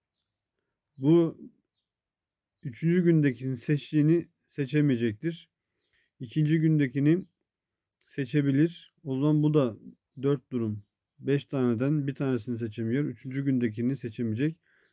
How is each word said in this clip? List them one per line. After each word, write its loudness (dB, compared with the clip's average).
bu 4
üçüncü 0
gündekini 2
seçtiğini 0
seçemeyecektir. -2
İkinci 0
gündekini 2
seçebilir. -2
O -6
zaman 2
bu 2
da 2
dört -2
durum. -4
Beş -2
taneden 0
bir -6
tanesini -4
seçemiyor. -4
Üçüncü -8
gündekini 0
seçemeyecek. -4